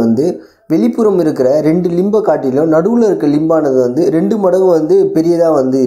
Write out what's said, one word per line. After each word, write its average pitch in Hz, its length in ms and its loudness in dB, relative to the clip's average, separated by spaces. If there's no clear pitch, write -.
வந்து 113 220 0
வெளிப்புறம் 214 500 0
இருக்கிற 135 240 0
ரெண்டு 175 180 0
லிம்பை 208 280 0
காட்டிலும் 139 480 -2
நடுவுல 220 340 0
இருக்க 151 260 0
லிம்பானது 151 500 0
வந்து 131 180 -2
ரெண்டு 196 260 0
மடங்கு 185 320 2
வந்து 160 220 2
பெரியதா 165 340 0
வந்து 131 260 -2